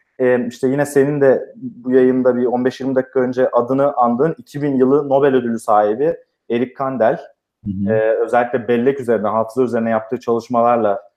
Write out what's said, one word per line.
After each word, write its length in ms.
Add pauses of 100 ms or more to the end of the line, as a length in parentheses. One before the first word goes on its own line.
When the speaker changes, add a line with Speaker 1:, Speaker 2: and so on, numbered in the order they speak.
(200)
Speaker 1:
Ee, 280
işte 200
yine 180
senin 360
de 340
bu 360
yayında 460
bir 80
on 200
beş 140
yirmi 160
dakika 240
önce 300
adını 440
andığın 440
iki 240
bin 140
yılı 340
Nobel 260
ödülü 240
sahibi 580 (320)
Eric 240
Kandel. 460 (480)
Speaker 2:
Hı 40
hı. 220
Speaker 1:
Ee, 300
özellikle 440
bellek 320
üzerine, 280
hafıza 360
üzerine 260
yaptığı 300
çalışmalarla, 800 (160)